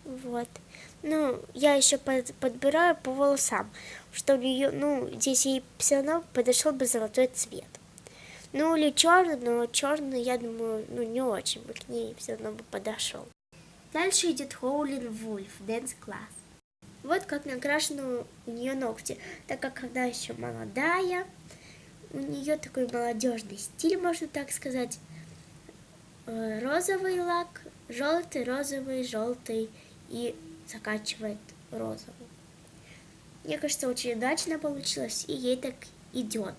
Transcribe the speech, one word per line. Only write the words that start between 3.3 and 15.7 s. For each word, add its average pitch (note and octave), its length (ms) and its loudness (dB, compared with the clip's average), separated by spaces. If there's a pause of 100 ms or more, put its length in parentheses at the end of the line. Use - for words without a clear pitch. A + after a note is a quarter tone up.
чтобы C4+ 320 4
её, C4+ 280 4
ну, C#4 400 0
здесь B3+ 340 4
ей C4 160 2 (160)
всё - 180 6
равно D#4 360 2
подошёл B3 400 4
бы C4 140 2
золотой A3 400 4
цвет. - 380 -4 (880)
Ну, D#4 240 4
или D4+ 140 6
чёрный, E4+ 460 8
но A#3+ 300 2
чёрный, C#4 560 0
я B3+ 160 2
думаю, A3+ 500 -4
ну, A#3+ 140 -4
не A#3 200 -2
очень A3 400 -2
бы A#3 120 -12
к - 140 -14
ней A#3 300 -6
всё - 140 -8
равно A3 200 -6
бы A3 180 -12
подошёл. - 560 -6 (680)
Дальше F4+ 380 2
идёт C#4 240 -4
Хоулин C4+ 560 -2
Вульф, G#3+ 560 -8
Dance A#3 280 -4 (120)